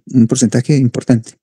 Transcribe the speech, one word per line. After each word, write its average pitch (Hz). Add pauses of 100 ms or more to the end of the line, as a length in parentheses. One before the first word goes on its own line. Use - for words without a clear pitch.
un 113
porcentaje 127
importante. 123